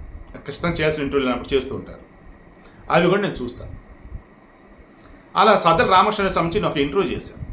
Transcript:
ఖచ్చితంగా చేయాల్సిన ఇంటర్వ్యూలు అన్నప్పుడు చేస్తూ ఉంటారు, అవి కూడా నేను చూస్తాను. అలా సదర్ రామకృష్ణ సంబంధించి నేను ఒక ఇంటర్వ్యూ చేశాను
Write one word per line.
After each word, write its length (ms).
ఖచ్చితంగా 380
చేయాల్సిన 280
ఇంటర్వ్యూలు 300
అన్నప్పుడు 220
చేస్తూ 200
ఉంటారు, 240
అవి 160
కూడా 120
నేను 240
చూస్తాను. 280
అలా 200
సదర్ 340
రామకృష్ణ 360
సంబంధించి 340
నేను 120
ఒక 60
ఇంటర్వ్యూ 380
చేశాను 360